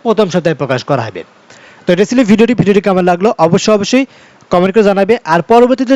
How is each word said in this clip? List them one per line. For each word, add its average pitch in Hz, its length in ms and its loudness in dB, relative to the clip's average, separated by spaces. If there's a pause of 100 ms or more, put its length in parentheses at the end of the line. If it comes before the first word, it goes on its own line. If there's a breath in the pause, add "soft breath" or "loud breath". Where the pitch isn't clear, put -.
প্রথম 214 300 0
সপ্তাহে 165 280 -2
প্রকাশ 127 180 -4 (100)
করা 127 160 -2
হবে। 95 160 -12 (640 loud breath)
তো - 100 -6
এটা 185 160 0
ছিল 240 80 -2 (120)
ভিডিওটি। 220 300 2
ভিডিওটি 196 260 0
কেমন 185 240 0
লাগলো 180 180 0 (180)
অবশ্যই, 190 320 0
অবশ্যই 254 260 -2 (480 soft breath)
কমেন্ট 185 220 0
করে 208 160 2
জানাবে। 196 240 0 (180)
আর 170 80 2 (100)
পরবর্তীতে 247 460 2